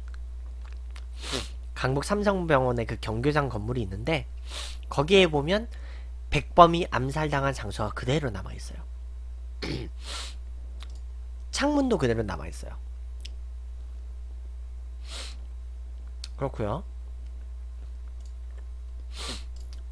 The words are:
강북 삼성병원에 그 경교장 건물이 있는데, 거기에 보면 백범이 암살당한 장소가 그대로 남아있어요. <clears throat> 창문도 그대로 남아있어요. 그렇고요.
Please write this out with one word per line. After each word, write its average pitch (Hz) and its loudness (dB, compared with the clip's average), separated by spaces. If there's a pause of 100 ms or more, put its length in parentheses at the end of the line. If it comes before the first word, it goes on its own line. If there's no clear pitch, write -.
(1700)
강북 135 2
삼성병원에 165 4
그 117 -2
경교장 139 2
건물이 117 0
있는데, 113 0 (600)
거기에 180 8
보면 160 4 (600)
백범이 170 10
암살당한 139 2
장소가 104 -2
그대로 131 2
남아있어요. - -6 (840)
<clears throat> - -2 (1600)
창문도 269 4
그대로 117 4
남아있어요. 82 -4 (3750)
그렇고요. 127 -2 (3000)